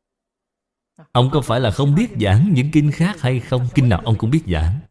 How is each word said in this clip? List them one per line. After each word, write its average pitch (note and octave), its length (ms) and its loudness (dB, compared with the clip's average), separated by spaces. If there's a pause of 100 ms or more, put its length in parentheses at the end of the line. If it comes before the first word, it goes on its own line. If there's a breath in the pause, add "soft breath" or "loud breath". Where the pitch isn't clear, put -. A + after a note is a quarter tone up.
(1120)
Ông B2+ 200 2
có D3 100 0
phải A#2 180 -2
là B2 120 0
không C#3+ 240 0
biết A3 140 0 (120)
giảng A2 320 2
những C3+ 200 0
kinh D3+ 180 2
khác F3+ 300 -4
hay C3 180 -2
không? B2 360 -4
Kinh B2+ 140 4
nào F2 160 2
ông A2 120 0
cũng A2 120 -4
biết D#3+ 180 0
giảng, E2+ 320 -2 (100)